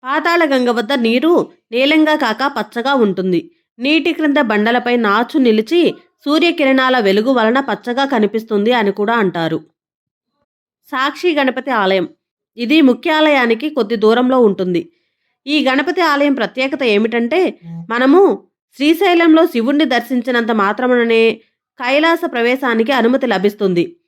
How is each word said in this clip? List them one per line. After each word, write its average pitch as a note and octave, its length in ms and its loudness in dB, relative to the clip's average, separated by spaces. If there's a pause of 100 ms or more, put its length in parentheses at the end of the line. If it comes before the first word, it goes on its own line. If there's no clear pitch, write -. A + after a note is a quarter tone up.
పాతాళగంగ D4 640 0
వద్ద A#3 240 -2
నీరు B3 580 0 (200)
నీలంగా D4+ 440 2
కాక C4 440 -4
పచ్చగా A#3 340 -6
ఉంటుంది. F#3 580 -2 (280)
నీటి D#4 340 -2
క్రింద D4+ 240 -2
బండలపై A#3+ 580 0
నాచు A3+ 420 0
నిలిచి B3 580 2 (300)
సూర్యకిరణాల C4+ 760 0
వెలుగు G#3+ 300 0
వలన A#3+ 300 2
పచ్చగా A#3+ 460 -4
కనిపిస్తుంది A3 680 -2
అని A3 200 0
కూడా G#3 220 -2
అంటారు. E3+ 440 -2 (1300)
సాక్షి C#4+ 440 -2
గణపతి C4 360 -2
ఆలయం. F#3+ 380 0 (480)
ఇది A#3+ 240 2
ముఖ్యాలయానికి C#4 880 2
కొద్ది A#3 260 -2
దూరంలో A#3+ 440 2
ఉంటుంది. F#3 520 0 (560)
ఈ C#4+ 200 0
గణపతి D4 340 -2
ఆలయం C#4+ 320 0
ప్రత్యేకత C4 500 -4
ఏమిటంటే, A#3 760 0 (300)
మనము C4+ 580 2 (280)
శ్రీశైలంలో E4 680 4
శివుణ్ణి C#4+ 400 0
దర్శించినంత A#3+ 680 -2
మాత్రముననే A3+ 840 2 (460)
కైలాస D#4 460 0
ప్రవేశానికి A#3+ 680 -2
అనుమతి C4 360 0
లభిస్తుంది. F#3+ 680 -2 (100)